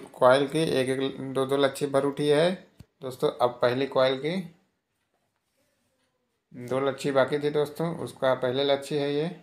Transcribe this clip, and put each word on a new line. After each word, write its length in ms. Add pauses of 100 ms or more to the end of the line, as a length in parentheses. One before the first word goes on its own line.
(100)
कॉइल 380
की 120
एक 300
एक, 420
दो 140
दो 100
लच्छी 320
भर 160
उठी 240
है 220 (520)
दोस्तों। 360
अब 240
पहली 260
कॉइल 300
की 180 (2250)
दो 280
लच्छी 320
बाकी 260
थी 120
दोस्तों, 460
उसका 400
पहले 280
लच्छी 300
है 200
ये। 140 (140)